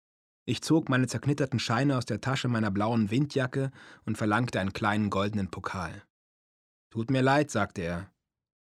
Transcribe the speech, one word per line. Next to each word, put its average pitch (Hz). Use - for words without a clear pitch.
Ich 120
zog 160
meine 127
zerknitterten 135
Scheine 131
aus 117
der -
Tasche 135
meiner 110
blauen 107
Windjacke 135
und 110
verlangte 113
einen 95
kleinen 107
goldenen 98
Pokal. -
"Tut 113
mir 131
leid", 143
sagte 101
er. 87